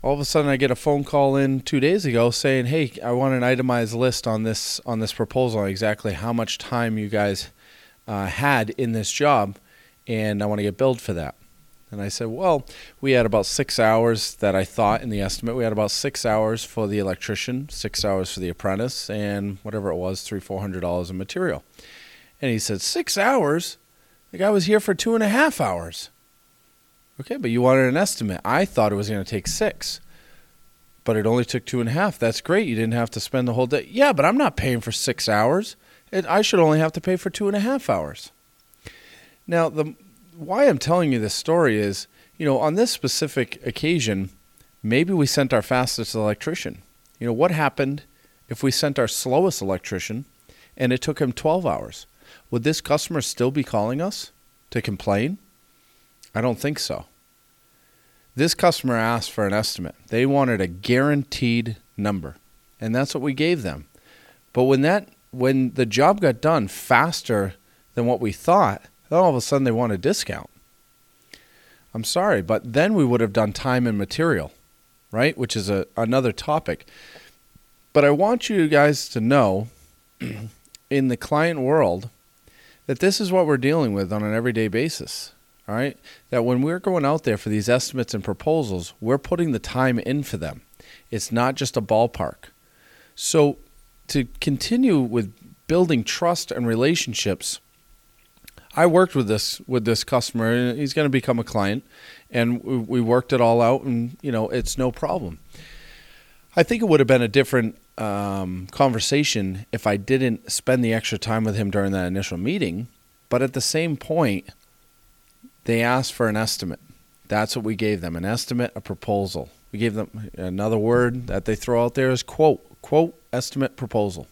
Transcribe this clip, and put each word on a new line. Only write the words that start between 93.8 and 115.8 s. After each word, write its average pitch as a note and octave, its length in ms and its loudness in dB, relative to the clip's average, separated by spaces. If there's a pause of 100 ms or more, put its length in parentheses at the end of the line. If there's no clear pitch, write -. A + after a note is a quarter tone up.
to A#2+ 180 0 (140)
continue G#3+ 600 2
with A2+ 320 -2 (340)
building E3 360 4
trust - 480 -2
and A#2+ 160 -2
relationships, A#2 920 0 (1120)
I D#3+ 120 4
worked F3+ 280 4
with B2 140 2
this, - 380 -2
with B2 180 -2
this A2+ 200 0
customer, A#2 480 0
and B2 260 0
he's C#3 160 -4
gonna D3+ 140 2
become C3 300 0
a A2+ 60 -2
client, G#2 400 -2 (460)
and A#2+ 340 0
we, B2+ 120 -2
we A#2+ 240 0
worked A#2+ 320 2
it C3 80 4
all A#2 200 6
out, A#2+ 220 4
and, A#2+ 400 -4
you C#3+ 100 -4
know, A2 160 -2
it's - 300 -4
no B2+ 120 0
problem. C#3+ 500 -6 (1160)
I E3+ 60 4
think A#3 200 0
it A3+ 40 0
would D#3 140 6
have C3+ 60 6
been B2 160 6
a A#2 60 0
different, A#2+ 480 2 (220)
um, G2 720 -4
conversation A2+ 1000 0
if A2+ 140 -4
I G#2 100 2
didn't B2 540 -2
spend B2+ 340 0
the A2+ 100 2
extra A2+ 240 -4
time A2+ 260 -2
with G#2+ 120 0
him G#2 140 -2
during G2 220 0
that F#2 140 -2
initial F#2 320 -4
meeting, A2+ 480 -4 (420)
but B2 140 2
at C3 100 -2
the C3+ 80 -4
same D#3+ 360 -2
point, C#3 520 0 (1160)
they A#2 180 0